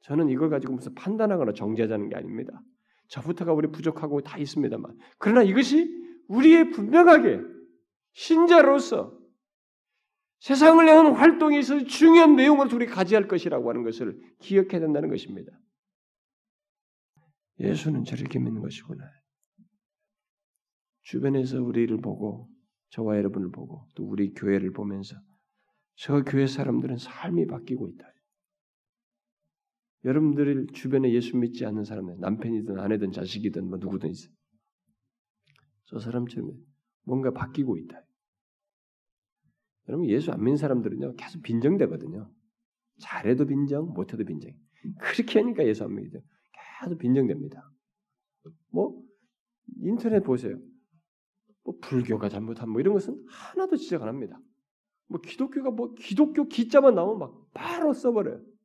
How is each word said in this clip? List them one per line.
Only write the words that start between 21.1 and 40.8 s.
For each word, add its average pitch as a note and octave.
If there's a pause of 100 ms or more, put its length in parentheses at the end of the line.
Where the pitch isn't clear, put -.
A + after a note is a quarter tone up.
우리를 A#2
보고, G#2 (400)
저와 G#2+
여러분을 G2+
보고, -
또 G#2
우리 G2+
교회를 F#2+
보면서 G2 (800)
저 C#3
교회 C#3
사람들은 B2+
삶이 E3+
바뀌고 -
있다. - (1900)
여러분들 C#3+
주변에 C3
예수 A#2+
믿지 A#2+
않는 G#2+
사람들, F#2+
남편이든 G#2+
아내든 G2+
자식이든 F#2+
뭐 F#2
누구든 F2+
있어요. - (1500)
저 -
사람처럼 A#2+ (520)
뭔가 C3
바뀌고 C3
있다. - (1900)
여러분, D3
예수 D3
안 -
믿는 B2+
사람들은요, B2+